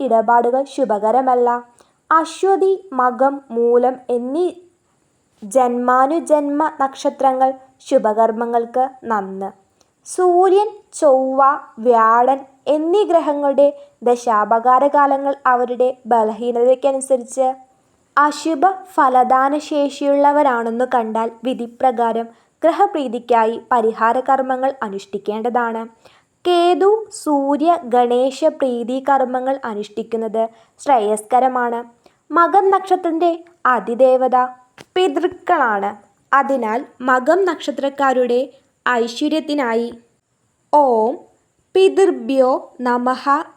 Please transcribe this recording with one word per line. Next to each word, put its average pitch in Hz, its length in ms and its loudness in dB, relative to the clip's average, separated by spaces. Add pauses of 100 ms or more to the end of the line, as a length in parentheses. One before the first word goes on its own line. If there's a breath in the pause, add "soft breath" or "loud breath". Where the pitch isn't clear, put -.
ഇടപാടുകൾ 240 640 2
ശുഭകരമല്ല. 240 1000 0 (460 soft breath)
അശ്വതി, 370 840 0
മകം, 262 580 0
മൂലം 240 460 2 (140)
എന്നീ 262 420 -2 (880)
ജന്മാനുജന്മ 262 1300 0 (100)
നക്ഷത്രങ്ങൾ 269 760 0 (260)
ശുഭകർമ്മങ്ങൾക്ക് 233 1080 0 (160)
നന്ന്. 196 480 -6 (540)
സൂര്യൻ, 370 680 2 (200)
ചൊവ്വ, 269 680 2 (200)
വ്യാഴൻ 233 640 2 (220)
എന്നീ 320 380 0
ഗ്രഹങ്ങളുടെ 285 680 2 (300 loud breath)
ദശാപകാരകാലങ്ങൾ 254 1300 2 (100)
അവരുടെ 247 500 0 (100)
ബലഹീനതയ്ക്കനുസരിച്ച് 240 1500 0 (640)
അശുഭ 311 680 0
ഫലദാനശേഷിയുള്ളവരാണെന്നു 277 2000 0 (100)
കണ്ടാൽ 226 360 -2 (140)
വിധിപ്രകാരം 233 840 -2 (340 soft breath)
ഗ്രഹപ്രീതിക്കായി 240 1000 0 (120)
പരിഹാരകർമ്മങ്ങൾ 254 1120 0
അനുഷ്ഠിക്കേണ്ടതാണ്. 220 1040 -6 (580 soft breath)
കേതു, 359 680 2
സൂര്യ, 285 720 -2
ഗണേശ 247 600 0
പ്രീതി 262 640 -2
കർമ്മങ്ങൾ 262 560 -2
അനുഷ്ഠിക്കുന്നത് 226 840 -6 (320 soft breath)
ശ്രേയസ്കരമാണ്. 240 1040 0 (460 soft breath)
മകം 349 400 2
നക്ഷത്രത്തിൻ്റെ 349 720 -2 (220)
അതിദേവത 254 800 2 (480)
പിതൃക്കളാണ്. 294 1040 -2 (360)
അതിനാൽ 262 520 -2 (160)
മകം 254 440 2
നക്ഷത്രക്കാരുടെ 269 1040 -2 (400 soft breath)
ഐശ്വര്യത്തിനായി 240 1080 -4 (760)
"ഓം 262 460 2 (560)
പിതൃഭ്യോ 277 1040 2
നമഃ" 254 640 -2 (140)